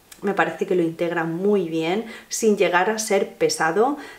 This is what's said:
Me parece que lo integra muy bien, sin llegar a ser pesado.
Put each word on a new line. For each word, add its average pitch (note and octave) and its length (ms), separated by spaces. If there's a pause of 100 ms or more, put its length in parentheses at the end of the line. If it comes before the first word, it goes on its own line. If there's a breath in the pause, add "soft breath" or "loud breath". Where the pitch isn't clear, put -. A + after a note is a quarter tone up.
(240)
Me G3 100
parece E3+ 320
que G3 100
lo F3 60
integra E3 440
muy F3+ 420
bien, E3 380 (240 loud breath)
sin G#3+ 280
llegar F3+ 320
a A3 80
ser - 360
pesado. E3 640 (220 loud breath)